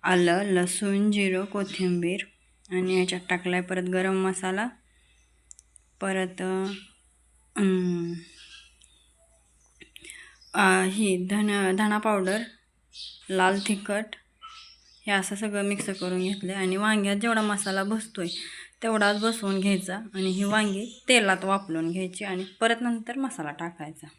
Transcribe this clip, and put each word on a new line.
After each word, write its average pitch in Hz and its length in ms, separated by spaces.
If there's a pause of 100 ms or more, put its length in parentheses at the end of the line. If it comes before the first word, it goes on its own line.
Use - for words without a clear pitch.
आलं, 175 400
लसूण, 196 680
जिरं, 196 340
कोथिंबीर 190 800 (460)
आणि 185 280
याच्यात 180 300
टाकलाय 180 320
परत 180 220
गरम 185 320
मसाला, 190 520 (1300)
परत, 190 420
अं, 185 1700 (2500)
अं, 190 300
ही 190 420
धन-, 202 500
धना 208 220
पावडर, 208 440 (880)
लाल 190 280 (100)
तिखट, 208 360 (1000)
हे 208 60
असं 190 220
सगळं 208 280
मिक्स 202 240
करून 185 340
घेतलं. 190 340
आणि 190 220
वांग्यात 202 400
जेवढा 220 260
मसाला 202 420
बसतोय 202 440 (540)
तेवढाच 208 380
बसवून 208 400
घ्यायचा 190 360
आणि 190 340
ही 190 140
वांगी 208 640
तेलात 196 360
वाफलून 180 460
घ्यायची 185 340
आणि 185 200
परत 226 360
नंतर 240 380
मसाला 240 320
टाकायचा. 156 560 (120)